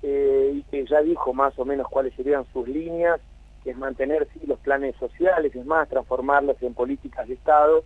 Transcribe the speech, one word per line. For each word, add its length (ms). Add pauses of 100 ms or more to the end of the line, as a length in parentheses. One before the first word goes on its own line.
eh, 500
y 100
que 220
ya 160
dijo 320
más 240
o 60
menos 240
cuáles 280
serían 360
sus 160
líneas, 540 (420)
que 80
es 60
mantener, 540
sí, 140
los 140
planes 400
sociales, 560
es 100
más, 240
transformarlos 720
en 140
políticas 520
de 60
Estado 520